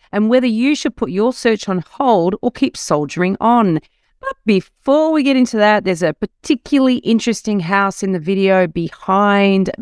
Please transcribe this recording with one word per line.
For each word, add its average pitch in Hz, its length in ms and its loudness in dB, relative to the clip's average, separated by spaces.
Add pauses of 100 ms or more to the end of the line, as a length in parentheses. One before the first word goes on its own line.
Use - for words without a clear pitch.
(100)
and 208 180 -2
whether 254 200 2
you 240 260 0
should - 220 -6
put 175 160 -6
your 214 200 0
search 220 360 -2
on 185 200 -4
hold 196 540 0
or - 80 -2
keep - 260 -2
soldiering 160 640 -2
on. 214 380 2 (400)
But 539 160 -10 (100)
before 277 680 0
we 302 100 0
get 269 140 2
into 247 220 0
that, 208 260 4
there's 180 180 -2
a 156 120 0
particularly 262 840 -2
interesting 220 640 -2
house 196 420 -2
in 190 80 -2
the 185 80 -2
video 185 480 2
behind, 196 1040 0 (120)